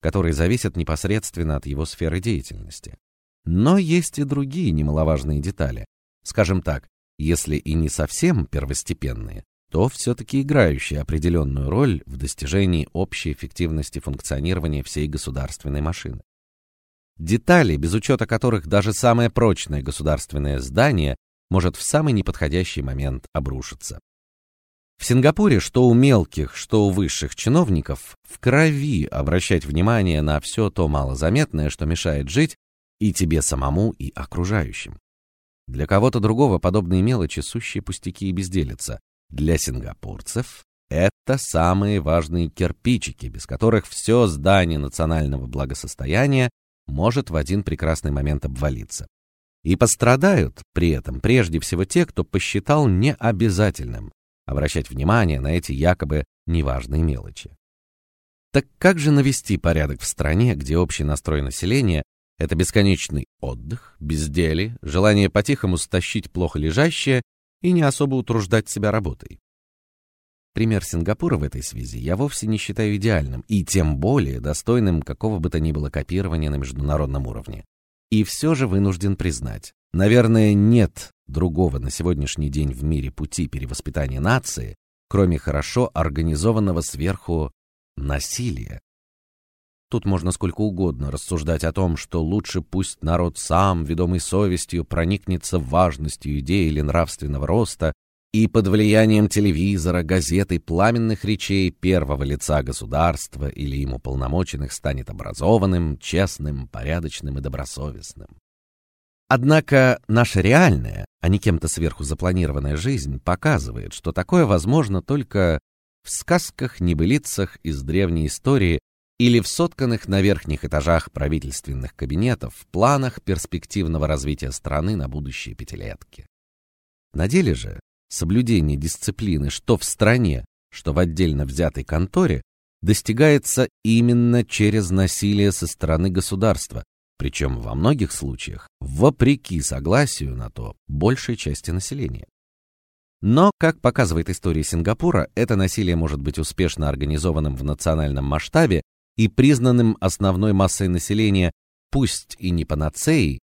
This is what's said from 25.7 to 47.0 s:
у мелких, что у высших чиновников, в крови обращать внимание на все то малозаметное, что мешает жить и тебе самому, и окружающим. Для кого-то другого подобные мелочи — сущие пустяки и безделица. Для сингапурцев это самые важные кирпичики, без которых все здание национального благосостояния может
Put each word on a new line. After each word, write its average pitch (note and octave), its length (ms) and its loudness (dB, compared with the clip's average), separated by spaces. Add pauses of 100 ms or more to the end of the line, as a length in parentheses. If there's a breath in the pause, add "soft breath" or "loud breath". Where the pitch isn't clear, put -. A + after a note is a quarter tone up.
у A#2+ 80 8
мелких, A2 640 4
что G#2+ 280 2
у G2 60 4
высших F2+ 460 -2
чиновников, G#2+ 800 0 (120)
в - 120 -20
крови C#3 640 2
обращать D#2 600 0
внимание F2 580 2
на D2+ 180 0
все G#2+ 300 -2
то E2 180 0
малозаметное, D2 840 0
что - 160 -6
мешает D2+ 420 -2
жить C#3 280 0 (420)
и G#2 140 0
тебе D#2+ 280 0
самому, C#2+ 520 0
и C2+ 220 -10
окружающим. F2 840 -6 (680)
Для C2 180 -4
кого-то A#2 320 4
другого G#2+ 400 2
подобные F#2 440 2
мелочи — G2+ 400 0
сущие - 380 -8
пустяки G2 480 -8
и F#2 40 -4
безделица. F2 680 -4 (300)
Для D2+ 280 0
сингапурцев - 1080 -8 (260)
это G2 480 0
самые F#2+ 600 0
важные D#2+ 480 0
кирпичики, - 800 -4
без - 200 -12
которых A2 400 2
все A#2 400 2
здание E2+ 540 2
национального C#2+ 640 -2
благосостояния D2+ 1040 -2 (380)
может G#2+ 420 0